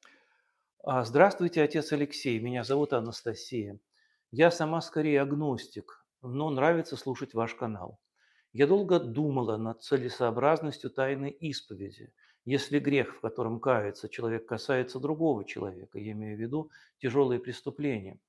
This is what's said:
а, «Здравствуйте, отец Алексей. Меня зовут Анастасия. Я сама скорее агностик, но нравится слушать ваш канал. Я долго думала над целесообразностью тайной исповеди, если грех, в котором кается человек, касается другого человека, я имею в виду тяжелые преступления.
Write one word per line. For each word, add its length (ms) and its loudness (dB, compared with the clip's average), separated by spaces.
а, 220 0
«Здравствуйте, 580 4
отец 300 0
Алексей. 460 -2
Меня 240 -4
зовут 300 0
Анастасия. 840 -4
Я 200 6
сама 300 0
скорее 400 2
агностик, 840 -4
но 280 -4
нравится 480 2
слушать 360 -6
ваш 220 -2
канал. 440 -8
Я 140 6
долго 320 6
думала 580 0
над 260 -6
целесообразностью 1080 0
тайной 420 -2
исповеди, 800 -10
если 340 0
грех, 380 2
в 40 -20
котором 380 -2
кается 500 0
человек, 380 -4
касается 520 -2
другого 460 0
человека, 540 -10
я 140 -8
имею 240 -8
в 40 -8
виду 300 -6
тяжелые 400 2
преступления. 880 -6